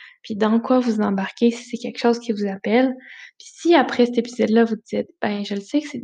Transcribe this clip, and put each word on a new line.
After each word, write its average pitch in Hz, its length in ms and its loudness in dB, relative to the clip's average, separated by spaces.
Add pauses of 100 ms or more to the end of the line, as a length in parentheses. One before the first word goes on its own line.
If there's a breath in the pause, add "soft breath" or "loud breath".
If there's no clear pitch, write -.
(260 loud breath)
puis 220 100 -10
dans 214 240 2
quoi 254 200 2
vous 220 220 0
embarquez 202 500 0
si - 180 -14
c'est 226 80 -8
quelque - 220 -10
chose 233 200 2
qui 240 120 -4
vous 202 160 -4
appelle. 233 480 0 (420 loud breath)
Puis - 160 -20
si 339 220 2
après 247 320 4
cet 240 100 -4
épisode-là, 220 480 2
vous 220 100 -2 (160)
dites, « 208 160 -4 (140)
Ben, 208 240 -4
je 202 80 -8
le 202 80 -4
sais 294 200 -2
que 285 60 -14
c'est, 247 160 -10